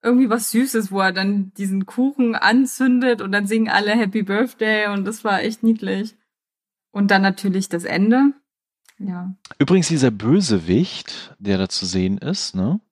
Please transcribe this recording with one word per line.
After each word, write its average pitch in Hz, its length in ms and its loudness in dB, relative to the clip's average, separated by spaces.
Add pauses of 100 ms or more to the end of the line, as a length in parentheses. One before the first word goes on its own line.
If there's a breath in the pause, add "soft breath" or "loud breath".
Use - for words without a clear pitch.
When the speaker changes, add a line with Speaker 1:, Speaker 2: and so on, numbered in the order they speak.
Speaker 1:
irgendwie 247 260 4
was 226 220 -2
Süßes, 226 400 0
wo 196 80 -4
er 190 140 2
dann 196 400 -2
diesen 196 320 -4
Kuchen 254 500 0
anzündet 247 840 2
und 196 100 -4
dann 202 160 0
singen 220 220 0
alle 208 220 0
Happy 214 300 0
Birthday 214 680 -2
und 202 180 -4
das 220 180 -8
war 202 180 0
echt 220 220 -4
niedlich. 214 520 -2 (760)
Und 202 180 0
dann 196 120 4
natürlich 190 480 0
das 170 160 -4
Ende. 247 480 2 (680)
Ja. 185 340 -8 (260)
Speaker 2:
Übrigens 180 280 2
dieser 135 240 2
Bösewicht, 110 1300 0
der 101 180 -2
da 95 120 0
zu - 160 -6
sehen 92 320 -2
ist, - 380 -6
ne? 120 260 -2 (100)